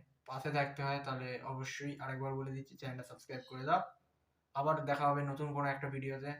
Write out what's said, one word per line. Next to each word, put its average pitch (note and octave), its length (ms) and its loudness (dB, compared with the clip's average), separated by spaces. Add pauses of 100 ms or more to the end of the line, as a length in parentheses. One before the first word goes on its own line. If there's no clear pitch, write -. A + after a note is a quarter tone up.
(260)
পাশে C3 240 -4
থাকতে C#3+ 320 2
হয় C#3 220 0
তাহলে B2+ 380 -4
অবশ্যই C3+ 580 -4
আরেকবার C3 340 -2
বলে C3+ 180 -2
দিচ্ছি, C3+ 240 -8
চ্যানেলটা B2+ 280 -6
সাবস্ক্রাইব - 440 -10
করে C3 160 -6
দাও। F3 180 6 (720)
আবার D#3 300 4
দেখা C#3+ 240 6
হবে C#3+ 140 6
নতুন C#3+ 320 0
কোনো C#3 140 2
একটা C#3 200 0
ভিডিওতে। C3+ 520 -4